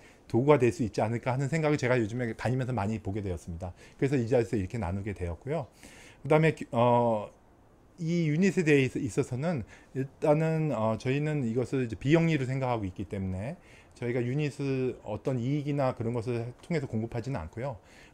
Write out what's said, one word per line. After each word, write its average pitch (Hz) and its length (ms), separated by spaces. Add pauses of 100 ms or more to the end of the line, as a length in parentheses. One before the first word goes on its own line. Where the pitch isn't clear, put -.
(280)
도구가 139 320
될 120 120
수 127 120
있지 110 180
않을까 117 320
하는 139 140
생각을 151 300
제가 127 220
요즘에 113 340
다니면서 131 380
많이 107 280
보게 101 220
되었습니다. 90 520 (240)
그래서 139 180
이 120 120
자리에서 120 280
이렇게 98 220
나누게 98 360
되었고요. 104 520 (560)
그다음에, 156 340 (160)
어, 120 600 (680)
이 165 300
유닛에 170 360
대해 147 200
있어서는 131 800 (320)
일단은, 151 760
어, 110 280
저희는 147 460
이것을 123 400
이제 110 100
비영리로 156 500
생각하고 123 400
있기 95 200
때문에 95 520 (380)
저희가 120 280
유닛을 131 800
어떤 117 360
이익이나 139 540
그런 117 200
것을 117 400 (100)
통해서 151 240
공급하지는 117 520
않고요. 110 380 (360)